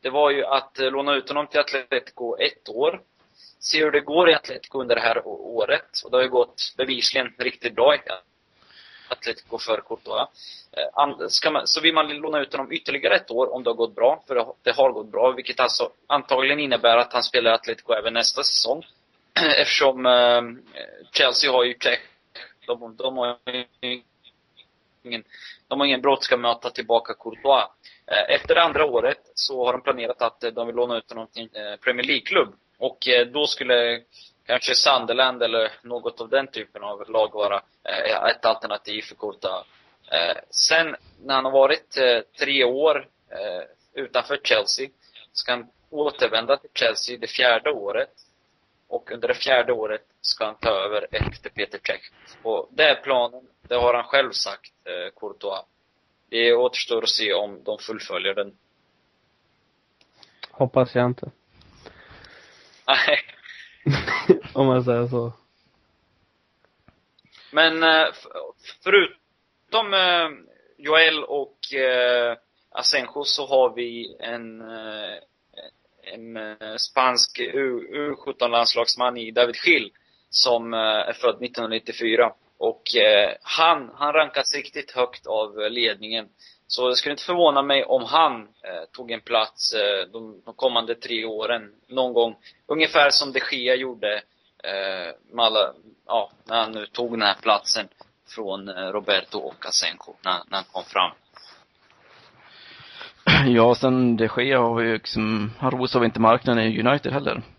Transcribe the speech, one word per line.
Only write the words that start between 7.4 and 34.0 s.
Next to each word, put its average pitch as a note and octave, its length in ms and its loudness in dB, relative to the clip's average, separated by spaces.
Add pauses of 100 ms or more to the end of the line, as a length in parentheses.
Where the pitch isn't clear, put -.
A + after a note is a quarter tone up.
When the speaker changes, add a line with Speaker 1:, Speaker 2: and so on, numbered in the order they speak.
Speaker 1:
bra B2+ 200 6
i C#3+ 40 -2 (1080)
Atletico - 500 -10
för A2 220 -4
Courtois. A2+ 480 -6 (440)
Eh, - 200 -6
an-, C3+ 380 -2
ska - 200 0
man, D3+ 160 -2
så - 140 0
vill D#3+ 140 4
man D#3 140 2
låna D3+ 320 -4
ut C3+ 120 -6
honom C3+ 200 -8
ytterligare D#3+ 440 -2
ett - 140 -2
år A#2 240 0
om B2+ 80 -8
det A#2+ 80 0
har A#2 40 0
gått A2+ 200 -2
bra, B2+ 320 2
för C#3 80 -6
det A#2+ 80 2
har, C3 200 -6
det B2 140 0
har C3+ 160 6
gått G#2+ 200 -8
bra, A#2 180 4
vilket C3 300 -6
alltså B2 300 0 (160)
antagligen C#3 540 0
innebär A#2+ 360 4
att A#2+ 160 2
han A#2+ 100 0
spelar A#2 280 2
Atletico A2+ 420 -2
även A2 200 -2
nästa A#2 300 0
säsong. C#3+ 400 -2 (300)
<clears throat> - 460 0
Eftersom, C3+ 480 2
eh, B2 360 6 (720)
Chelsea C3+ 400 2
har B2 120 4
ju B2 160 -2
check, B2 200 0 (680)
de, A#2 300 -8
de C3 200 -6
har A#2+ 220 -4 (440)
ju B2 200 -8 (1000)
ingen, A#2 220 -12 (440)
de C3+ 120 -4
har C#3+ 60 2
ingen C3 140 2
brådska C3+ 360 2
med A#2+ 140 0
att A2+ 120 -4
ta B2 80 -6
tillbaka A2+ 440 -2
Courtois. A#2 500 0 (420)
Eh, G#2 280 2
efter D#3+ 220 2
andra D#3 280 4
året B2+ 360 0 (140)
så B2+ 320 -4
har B2 60 2
de B2+ 100 -4
planerat B2 400 -4
att, A#2 220 -4
eh, A#2 60 -2
de A#2 160 -6
vill A#2 100 -6
låna A#2+ 200 0
ut - 140 -10
honom A2+ 160 -12
till, A#2 260 -18
eh, G#2 280 -10
Premier B2 260 0
League-klubb. C3+ 480 -2 (240)
Och, C3 300 -6
eh, A#2+ 180 4
då D3 200 -4
skulle A#2+ 560 0 (440)